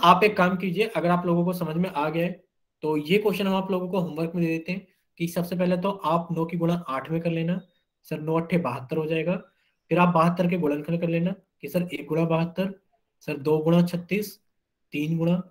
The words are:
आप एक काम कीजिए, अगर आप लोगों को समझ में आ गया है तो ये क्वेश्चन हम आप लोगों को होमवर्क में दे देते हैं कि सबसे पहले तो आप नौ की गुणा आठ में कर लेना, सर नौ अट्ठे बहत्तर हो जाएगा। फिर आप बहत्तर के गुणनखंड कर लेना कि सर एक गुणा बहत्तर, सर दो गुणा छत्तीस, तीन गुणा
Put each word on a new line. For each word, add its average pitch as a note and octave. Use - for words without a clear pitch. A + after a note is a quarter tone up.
आप F3
एक G#3
काम F#3
कीजिए, F#3
अगर E3+
आप F3
लोगों F3
को F#3
समझ D#3+
में F#3
आ D3+
गया E3
है F#3+
तो D#3
ये D#3
क्वेश्चन G#3
हम F#3+
आप F#3+
लोगों F3+
को F#3+
होमवर्क E3
में E3+
दे E3
देते E3
हैं G3
कि E3+
सबसे F3
पहले F3+
तो F#3+
आप E3+
नौ E3
की E3+
गुणा E3+
आठ C3
में E3
कर E3+
लेना, E3
सर D3+
नौ D#3+
अट्ठे E3
बहत्तर B2+
हो D#3
जाएगा। E3
फिर E3+
आप F3
बहत्तर F3
के F#3
गुणनखंड D3+
कर E3+
लेना E3+
कि C#3+
सर F3
एक -
गुणा E3
बहत्तर, E3+
सर D3
दो D3+
गुणा E3+
छत्तीस, F#3
तीन D3+
गुणा F3